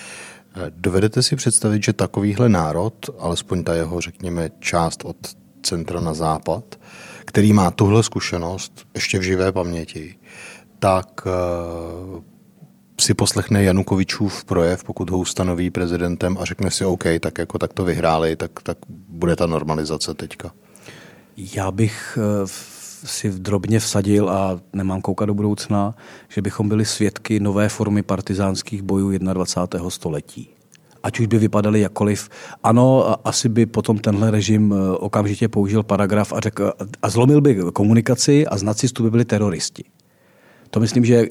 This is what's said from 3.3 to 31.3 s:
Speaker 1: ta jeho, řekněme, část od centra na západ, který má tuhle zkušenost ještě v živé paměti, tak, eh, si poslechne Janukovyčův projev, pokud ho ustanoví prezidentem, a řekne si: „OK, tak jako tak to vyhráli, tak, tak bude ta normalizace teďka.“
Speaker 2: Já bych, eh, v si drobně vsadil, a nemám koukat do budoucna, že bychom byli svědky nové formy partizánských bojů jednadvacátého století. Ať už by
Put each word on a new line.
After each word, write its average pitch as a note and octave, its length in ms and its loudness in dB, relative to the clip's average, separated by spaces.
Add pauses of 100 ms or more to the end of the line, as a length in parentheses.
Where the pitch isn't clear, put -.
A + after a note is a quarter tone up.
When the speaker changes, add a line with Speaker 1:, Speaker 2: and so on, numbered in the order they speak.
Speaker 1:
ta E2+ 100 0
jeho, E2 260 -2
řekněme, E2+ 580 -6
část - 460 -2
od - 120 -12 (460)
centra F2 380 -6
na E2 140 -4
západ, D#2+ 500 -2 (600)
který G#2+ 280 4
má F#2+ 180 4
tuhle G#2+ 320 4
zkušenost F2+ 720 -6 (220)
ještě - 240 -2
v F#2+ 40 0
živé F#2 300 2
paměti, E2+ 600 -6 (640)
tak, F#2+ 480 0
eh, F2 960 -6 (800)
si - 140 2
poslechne G#2 480 0
Janukovyčův F#2+ 840 0
projev, F2+ 400 0
pokud F2 260 -8
ho F#2 80 -2
ustanoví F2+ 520 -2
prezidentem, F2 720 -2
a F2 40 -4
řekne F#2 260 -4
si: - 140 -4
„OK, F#2 200 -2 (160)
tak - 180 -6
jako - 200 -6
tak E2 140 -4
to F#2+ 120 -4
vyhráli, D#2+ 520 0
tak, F2 140 -8 (120)
tak - 140 -6 (320)
bude E2+ 280 -2
ta F2 100 0
normalizace D#2 680 -4
teďka.“ - 380 -14 (840)
Speaker 2:
Já F#2+ 340 -6
bych, G#2+ 500 -2
eh, G#2 260 0
v - 320 -16 (240)
si - 260 -4
drobně G2 500 0
vsadil, G2+ 500 2
a F#2+ 300 0 (120)
nemám F#2+ 280 -2
koukat G2+ 260 -2
do G2+ 80 0
budoucna, G#2 600 0 (340)
že G#2 140 -4
bychom G#2 260 -2
byli G#2+ 160 2
svědky G#2+ 560 -2
nové G2+ 280 2
formy G#2 340 0
partizánských G2 800 -4
bojů G2 280 0
jednadvacátého F#2 800 -2
století. - 580 -8 (540)
Ať A2 180 -4
už A2+ 60 4
by A2 120 4